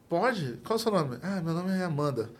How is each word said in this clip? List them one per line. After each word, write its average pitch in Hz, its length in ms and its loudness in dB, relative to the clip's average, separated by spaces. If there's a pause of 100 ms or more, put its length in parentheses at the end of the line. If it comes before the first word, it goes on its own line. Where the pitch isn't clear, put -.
"Pode? 175 540 0
Qual 226 140 0
é - 20 2
o 226 40 -4
seu 226 80 2
nome?" 147 300 2
"Ah, 185 200 -2
meu 165 120 0
nome 185 240 0
é 185 60 0
Amanda." 143 560 0